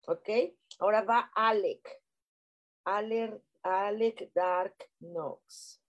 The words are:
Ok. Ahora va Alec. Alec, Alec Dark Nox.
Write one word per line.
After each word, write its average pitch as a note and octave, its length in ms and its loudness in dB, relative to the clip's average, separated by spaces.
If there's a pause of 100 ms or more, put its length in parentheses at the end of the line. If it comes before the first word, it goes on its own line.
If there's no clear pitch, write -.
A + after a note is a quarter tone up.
Ok. - 240 -4 (480)
Ahora G#3+ 240 2
va A#3 320 0
Alec. G#3+ 680 0 (800)
Alec, G#3+ 580 -2 (220)
Alec G#3 680 0
Dark F3+ 420 2 (240)
Nox. - 880 -10